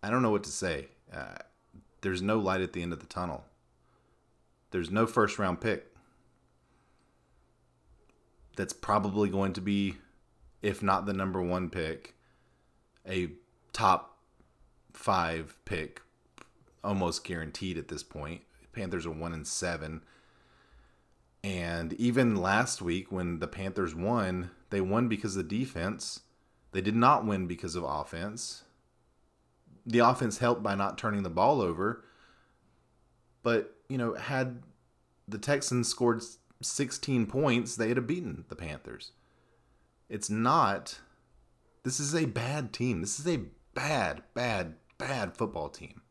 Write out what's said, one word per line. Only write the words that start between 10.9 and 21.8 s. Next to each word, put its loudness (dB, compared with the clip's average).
the 0
number 0
one 0
pick, -6
a 0
top 2
five 0
pick, -6
almost 0
guaranteed -6
at -8
this -8
point. -10
Panthers -4
are -4
one -6
and -8
seven. -4
And -4